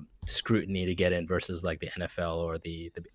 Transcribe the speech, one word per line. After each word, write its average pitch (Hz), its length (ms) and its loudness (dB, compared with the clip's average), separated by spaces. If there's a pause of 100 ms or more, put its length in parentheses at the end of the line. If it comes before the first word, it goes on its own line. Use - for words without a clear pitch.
(240)
scrutiny 98 640 2
to 90 80 2
get 90 180 6
in 85 140 2
versus, 87 360 0
like, 82 180 0
the 80 160 -4
N 90 60 -4
F - 160 -4
L 82 200 0
or 82 180 0
the, 82 380 -8
the, 85 100 -10 (100)